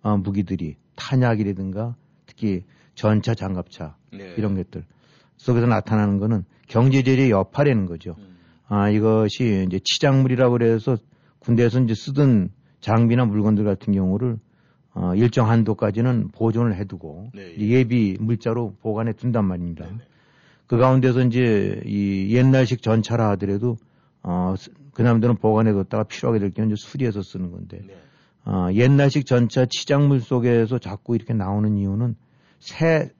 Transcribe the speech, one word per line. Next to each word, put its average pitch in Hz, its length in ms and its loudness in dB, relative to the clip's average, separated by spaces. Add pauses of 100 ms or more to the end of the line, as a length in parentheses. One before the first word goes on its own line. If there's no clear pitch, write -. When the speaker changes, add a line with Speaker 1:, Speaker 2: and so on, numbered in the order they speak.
Speaker 1:
어, 104 140 0
무기들이 92 580 -4 (200)
탄약이라든가 107 1000 -2 (300)
특히 95 380 -6 (300)
전차, 107 400 0
장갑차 90 640 -8 (160)
Speaker 2:
네. 98 260 -18
Speaker 1:
이런 104 160 -2
것들 90 300 -8 (540)
속에서 120 280 0
나타나는 104 540 2
거는 107 240 -2 (240)
경제 131 340 2
제재의 131 300 2
여파라는 107 540 0
거죠. 85 340 -10
Speaker 2:
음. 92 180 -20 (300)
Speaker 1:
아, 104 220 2
이것이 107 760 2
이제 92 160 -4
치장물이라고 131 680 2
그래서 117 460 2 (420)
군대에서 120 420 2
이제 113 120 2
쓰던 127 580 2 (280)
장비나 117 460 2
물건들 104 380 0
같은 101 300 -2
경우를, 104 440 0 (560)
어, 90 220 -4
일정 113 340 2
한도까지는 110 840 0
보존을 110 420 -2
해두고 92 580 -12
Speaker 2:
네, 98 160 -18
예. 85 40 -20
Speaker 1:
이제 104 160 -4
예비 117 500 2
물자로 113 640 -4
보관해 113 320 -4
둔단 113 320 -2
말입니다. 87 400 -6
Speaker 2:
네, 87 60 -16
네. 110 60 -14 (680)
Speaker 1:
그 123 100 0
가운데서 131 480 4
이제 113 600 0
이 101 500 -2
옛날식 131 480 4
전차라 113 480 0
하더라도, 101 460 -2 (440)
어, 90 360 -4
쓰-, - 140 -16 (220)
그 - 80 -4
남들은 117 360 2
보관해 110 360 2
뒀다가 101 300 -2
필요하게 113 360 -4
될 98 120 -2
경우 110 200 -4
이제 104 60 -2
수리해서 113 440 -6
쓰는 90 300 -10
건데, 92 340 -16
Speaker 2:
네. 95 100 -20 (500)
Speaker 1:
어, 95 260 -2
옛날식 139 540 4
전차 123 400 2
치장물 143 560 0
속에서 120 560 0
자꾸 104 380 -6
이렇게 113 180 -4
나오는 104 420 0
이유는 101 400 -2 (440)
새 156 500 0 (100)